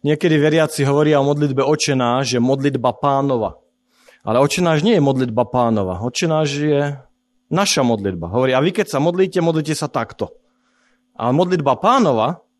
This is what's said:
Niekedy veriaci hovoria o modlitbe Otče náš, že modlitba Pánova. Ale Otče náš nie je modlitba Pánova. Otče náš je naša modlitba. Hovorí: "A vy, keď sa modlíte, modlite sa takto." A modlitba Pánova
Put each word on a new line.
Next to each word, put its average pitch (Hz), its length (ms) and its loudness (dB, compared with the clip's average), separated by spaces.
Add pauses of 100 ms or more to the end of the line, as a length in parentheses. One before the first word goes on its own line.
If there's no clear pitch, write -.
Niekedy 151 320 2
veriaci 151 480 2
hovoria 147 320 2
o 139 80 2
modlitbe 143 320 0
Otče 139 400 0
náš, 123 400 0
že - 0 -
modlitba 131 560 0
Pánova. 139 640 -2 (640)
Ale 110 160 0
Otče 147 240 2
náš 160 240 2
nie 233 80 4
je 165 80 4
modlitba 127 480 0
Pánova. 104 480 0
Otče 123 320 -4
náš 147 320 -2
je 143 320 0 (560)
naša 185 320 0
modlitba. 98 480 -2
Hovorí: 127 240 0
"A 131 80 2
vy, 175 80 0
keď 196 240 -4
sa 139 80 0
modlíte, 185 400 0
modlite 156 320 -2
sa 147 160 -6
takto." - 480 -8 (800)
A 120 160 0
modlitba 160 480 0
Pánova 170 640 0 (140)